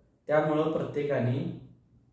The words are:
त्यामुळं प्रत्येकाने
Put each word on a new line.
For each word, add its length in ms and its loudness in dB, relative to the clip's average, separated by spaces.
त्यामुळं 360 2
प्रत्येकाने 1000 -2